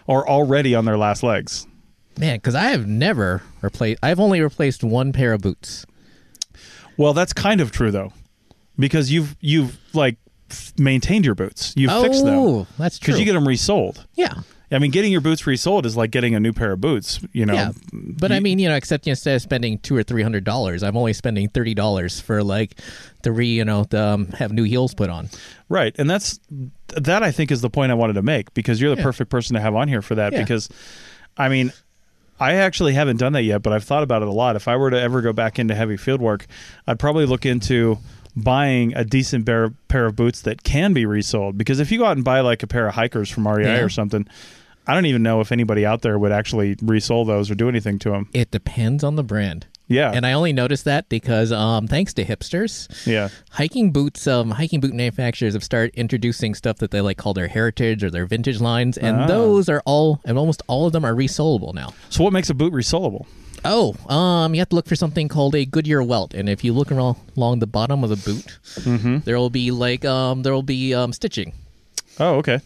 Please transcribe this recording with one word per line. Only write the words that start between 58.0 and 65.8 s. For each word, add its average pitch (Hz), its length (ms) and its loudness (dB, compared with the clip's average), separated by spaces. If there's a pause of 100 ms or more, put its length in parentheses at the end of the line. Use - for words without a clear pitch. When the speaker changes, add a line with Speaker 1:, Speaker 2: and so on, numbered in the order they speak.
Speaker 2:
or 92 80 -2
their 87 140 -4
vintage 113 340 -2
lines, 120 380 0
and 113 240 0
Speaker 1:
Ah. 147 60 0
Speaker 2:
those 202 420 4
are 147 160 0
all, 151 400 2
and 123 120 0
almost 156 300 0
all 135 180 0
of 165 60 2
them 160 140 0
are 117 100 0
resolable 135 580 0
now. 67 200 -10 (160)
Speaker 1:
So - 120 0
what 190 120 4
makes - 160 0
a 151 40 0
boot 160 200 0
resolable? 131 520 -2 (400)
Speaker 2:
Oh, 185 300 2 (180)
um, 170 400 2
you 160 80 0
have - 80 0
to 175 60 2
look 170 120 0
for 170 80 0
something 156 340 0
called 143 260 2
a 139 100 2
Goodyear 151 380 2